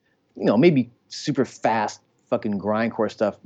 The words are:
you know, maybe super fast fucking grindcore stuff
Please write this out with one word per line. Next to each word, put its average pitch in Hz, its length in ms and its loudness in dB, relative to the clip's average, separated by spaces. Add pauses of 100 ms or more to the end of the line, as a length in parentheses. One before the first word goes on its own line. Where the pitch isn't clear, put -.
(360)
you - 80 -8
know, 202 140 4
maybe 160 340 4 (160)
super 131 380 -4
fast 110 560 -4 (280)
fucking 110 300 -2
grindcore 107 500 -2
stuff - 360 -2